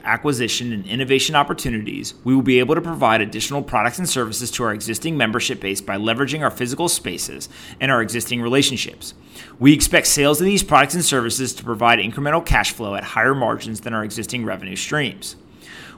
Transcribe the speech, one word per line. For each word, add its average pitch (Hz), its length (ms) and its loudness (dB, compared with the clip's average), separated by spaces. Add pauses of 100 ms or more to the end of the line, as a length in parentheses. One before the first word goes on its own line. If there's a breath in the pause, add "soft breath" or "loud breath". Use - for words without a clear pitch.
acquisition, 117 680 -2
and 98 120 -6
innovation 131 480 0
opportunities, 117 800 -2 (100)
we 127 120 2
will 135 80 6
be 127 160 6
able 127 160 4
to 170 80 0
provide 131 400 2
additional 110 400 -4
products 117 360 -2
and 185 80 -4
services 113 440 -4
to - 140 -4
our 107 100 0
existing 110 420 -4
membership 117 420 0
base 98 220 -4
by 98 160 -6
leveraging 120 460 -2
our 131 80 2
physical 135 360 -4
spaces - 640 -6 (320 loud breath)
and 135 100 0
our 120 120 4
existing 117 400 -4
relationships. 131 720 0 (440 loud breath)
We 139 140 10
expect 156 360 4
sales 147 340 4
of - 20 2
these 196 180 4
products 143 320 4
and 175 100 -2
services 123 500 0
to - 100 -14
provide 117 340 4
incremental 143 460 -2
cash 107 280 2
flow 101 220 -6
at 98 100 -6
higher 120 300 2
margins 113 460 -4
than 113 140 -8
our 107 100 -2
existing 110 400 -8
revenue 95 320 -8
streams. - 600 -4 (600 loud breath)